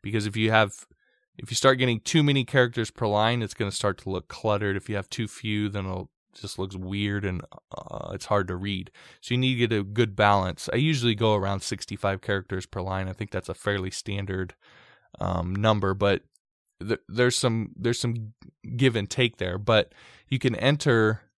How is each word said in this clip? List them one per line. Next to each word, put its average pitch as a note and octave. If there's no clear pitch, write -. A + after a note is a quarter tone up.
Because G#2
if G#2+
you A2
have... A2
If G#2+
you A#2
start C3+
getting B2
too D#3
many C#3
characters A#2+
per -
line, A2
it's G#2
gonna G2+
start -
to F#2+
look F#2+
cluttered. G2+
If F#2+
you G#2+
have G2
too A2
few, G#2
then G2
it'll F#2
just -
looks F#2+
weird G2+
and, F2+
uh, -
it's -
hard G2+
to F#2
read. F#2+
So -
you B2
need C3
to A#2
get G#2+
a G2+
good G#2
balance. G2+
I -
usually B2+
go G#2+
around G2
sixty-five G2
characters F#2+
per -
line. F#2+
I F#2
think G#2
that's F#2
a F#2
fairly F#2+
standard, F#2+
um, F2+
number, G#2
but G2+
th-, G#2+
there's B2
some, A2+
there's A#2
some A#2
give A#2+
and G2+
take B2
there. F#2
But G#2+
you C3
can B2
enter A#2